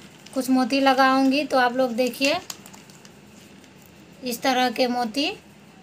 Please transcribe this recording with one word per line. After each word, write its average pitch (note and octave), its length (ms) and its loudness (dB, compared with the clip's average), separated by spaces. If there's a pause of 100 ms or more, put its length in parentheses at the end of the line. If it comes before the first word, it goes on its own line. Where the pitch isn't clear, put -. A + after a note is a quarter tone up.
(340)
कुछ C4 160 -4
मोती C4 300 2
लगाऊंगी। C4+ 680 4
तो C4+ 140 0
आप B3 160 2
लोग B3+ 180 0
देखिए, B3+ 420 -2 (1900)
इस A#3+ 180 -8
तरह B3+ 300 2
के C4 180 0
मोती B3 420 -2 (520)